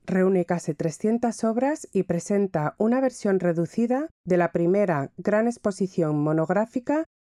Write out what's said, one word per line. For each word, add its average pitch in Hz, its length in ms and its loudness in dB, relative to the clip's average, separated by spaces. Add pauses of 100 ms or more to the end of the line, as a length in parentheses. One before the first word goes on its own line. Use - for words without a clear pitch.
reúne 185 400 2
casi 170 280 -4
trescientas 220 720 -2
obras 247 480 -2
y 185 120 -2
presenta 175 720 -2
una 233 240 2
versión 202 400 0
reducida 226 680 0 (140)
de 180 140 2
la 175 160 2
primera 175 640 2
gran 208 300 0
exposición 185 720 -2
monográfica 185 840 0 (220)